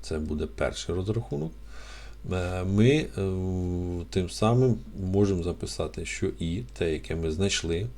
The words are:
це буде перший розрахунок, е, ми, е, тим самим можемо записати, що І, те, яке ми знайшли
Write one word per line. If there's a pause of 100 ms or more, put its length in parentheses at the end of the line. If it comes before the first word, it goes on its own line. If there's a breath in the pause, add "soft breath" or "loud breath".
це
буде
перший
розрахунок, (800 loud breath)
е,
ми,
е, (1040)
тим
самим (240)
можемо
записати,
що (120)
І, (140)
те,
яке
ми
знайшли (100)